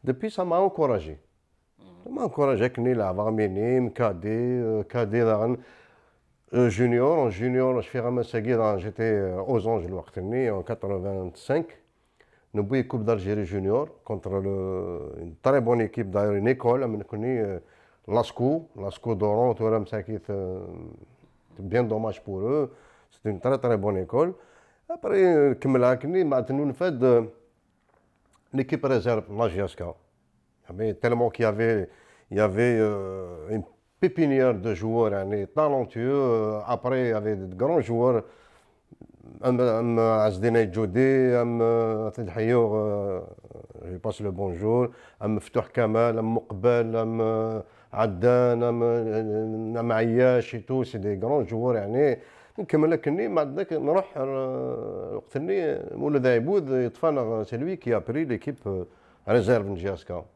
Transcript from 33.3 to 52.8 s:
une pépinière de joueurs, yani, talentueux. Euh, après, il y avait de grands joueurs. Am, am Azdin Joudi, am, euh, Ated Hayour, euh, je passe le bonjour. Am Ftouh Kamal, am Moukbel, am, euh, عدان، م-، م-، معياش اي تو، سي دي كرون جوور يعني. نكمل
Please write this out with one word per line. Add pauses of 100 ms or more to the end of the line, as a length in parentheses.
une (340)
pépinière (120)
de
joueurs,
yani,
talentueux.
Euh,
après,
il
y
avait
de
grands
joueurs. (1200)
Am,
am
Azdin (180)
Joudi,
am,
euh,
Ated
Hayour,
euh, (680)
je
passe
le
bonjour. (360)
Am
Ftouh
Kamal,
am
Moukbel, (100)
am,
euh, (320)
عدان،
م-، (920)
م-،
معياش
اي
تو،
سي
دي
كرون
جوور
يعني. (400)
نكمل